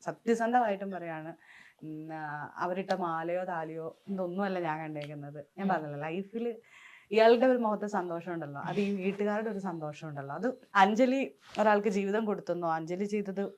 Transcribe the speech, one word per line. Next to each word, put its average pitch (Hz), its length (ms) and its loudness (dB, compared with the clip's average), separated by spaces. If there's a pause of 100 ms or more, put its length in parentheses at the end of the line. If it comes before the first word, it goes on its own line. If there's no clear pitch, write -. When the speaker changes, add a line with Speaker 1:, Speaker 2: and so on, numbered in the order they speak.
Speaker 1:
സത്യസന്ധമായിട്ടും 226 880 0
പറയാണ്, 165 440 -8 (480)
ഉം, 156 300 -10
ആ, 151 420 -10
അവരിട്ട 180 360 -2
മാലയോ 175 520 -2
താലിയോ 160 640 -6
ഇതൊന്നുമല്ല 190 520 -2
ഞാൻ 160 200 -2
കണ്ടേക്കുന്നത്. 147 680 -10 (120)
ഞാൻ 196 100 -2
Speaker 2:
ഉം. 185 60 4
Speaker 1:
പറഞ്ഞല്ലോ, 147 260 -4
ലൈഫിൽ 196 560 -4 (560)
ഇയാളുടെ 226 340 8
ഒരു 254 120 6
മുഖത്തെ 214 300 0
സന്തോഷം 180 460 -4
ഉണ്ടല്ലോ, 143 280 -8
അത് 180 180 -4
ഈ 202 160 0
വീട്ടുകാരുടെ 208 540 0
ഒരു 202 100 -6
സന്തോഷം 160 500 -8
ഉണ്ടല്ലോ, 143 260 -8
അത് 240 400 -4
അഞ്ജലി 240 600 6 (260)
ഒരാൾക്ക് 208 260 6
ജീവിതം 202 380 0
കൊടുത്തെന്നോ 175 460 -2
അഞ്ജലി 165 320 -2
ചെയ്തത് 202 540 -4